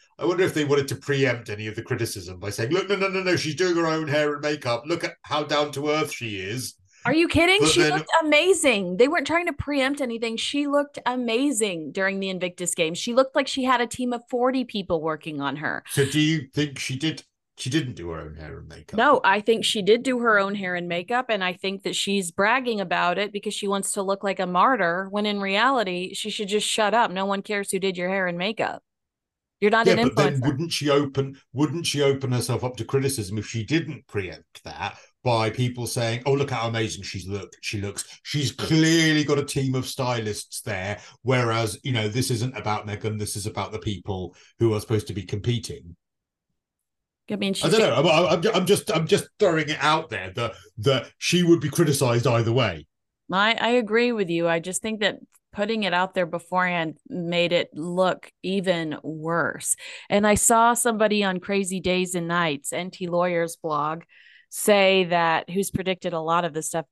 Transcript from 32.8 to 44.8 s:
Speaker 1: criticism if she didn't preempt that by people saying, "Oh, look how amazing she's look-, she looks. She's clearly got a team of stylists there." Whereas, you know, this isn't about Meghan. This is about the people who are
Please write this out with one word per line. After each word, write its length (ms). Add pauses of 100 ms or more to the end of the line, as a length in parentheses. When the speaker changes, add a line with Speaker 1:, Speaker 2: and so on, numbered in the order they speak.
Speaker 1:
criticism 540
if 80
she 180
didn't 420
preempt 580
that 340 (260)
by 260
people 380
saying, 380
"Oh, 80
look 160
how 180
amazing 340
she's 240
look-, 340
she 200
looks. 420
She's 300
clearly 720
got 160
a 40
team 300
of 100
stylists 760
there." 400 (220)
Whereas, 600
you 80
know, 160
this 240
isn't 260
about 300
Meghan. 320
This 160
is 120
about 260
the 80
people 560 (240)
who 140
are 60